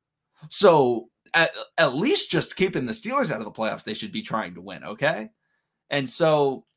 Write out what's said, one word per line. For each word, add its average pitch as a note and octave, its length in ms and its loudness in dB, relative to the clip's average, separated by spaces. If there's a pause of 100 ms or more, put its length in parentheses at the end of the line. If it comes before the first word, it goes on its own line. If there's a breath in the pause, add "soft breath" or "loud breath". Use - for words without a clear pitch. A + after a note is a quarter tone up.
(500 loud breath)
So B2 600 4 (240)
at, E3 180 4 (260)
at D3 180 4
least C#4+ 340 0
just - 280 -2
keeping E3+ 280 0
the A2+ 60 -6
Steelers A3+ 400 -2
out A2 80 -6
of G#2+ 60 -10
the G#2 60 -12
playoffs, A2 340 -6
they A2 80 -6
should G#2+ 180 -10
be A2 100 -8
trying G2 340 -6
to F2 60 -18
win, F#2 220 -14
okay? C3+ 460 -4 (600)
And C#3 200 -4
so D3+ 560 2 (120)